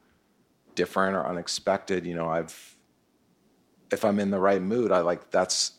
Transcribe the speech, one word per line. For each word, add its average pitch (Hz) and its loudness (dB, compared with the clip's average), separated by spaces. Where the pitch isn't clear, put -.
different 95 0
or 87 -2
unexpected, 90 -4
you 85 -6
know, 82 -2
I've, 82 -6
if 101 0
I'm 104 4
in 101 0
the 98 0
right 95 4
mood, 107 0
I 90 6
like, 85 -2
that's, - 0